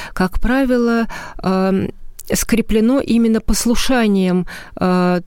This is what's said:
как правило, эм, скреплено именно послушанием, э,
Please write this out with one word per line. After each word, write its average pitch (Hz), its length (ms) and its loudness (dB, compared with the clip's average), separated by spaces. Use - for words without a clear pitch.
как - 260 -2
правило, 240 680 2
эм, 190 480 0
скреплено 226 680 2
именно 226 400 2
послушанием, 202 1040 2
э, 180 500 2